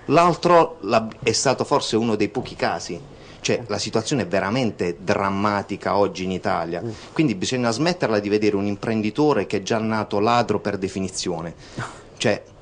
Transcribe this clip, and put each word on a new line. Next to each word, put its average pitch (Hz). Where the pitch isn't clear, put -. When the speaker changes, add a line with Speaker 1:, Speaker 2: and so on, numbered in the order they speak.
Speaker 1:
l'altro 165
la, 110
è 117
stato 127
forse -
uno 113
dei 101
pochi -
casi. 90
Cioè, 117
la 104
situazione 110
è 90
veramente 98
drammatica 98
oggi 92
in 92
Italia, 87
Speaker 2:
Mm. 113
Speaker 1:
quindi 147
bisogna 117
smetterla 127
di 101
vedere 104
un 101
imprenditore 107
che -
è 95
già 113
nato 110
ladro 107
per 98
definizione. 92
Speaker 2:
<laughs> -
Speaker 1:
Cioè, 104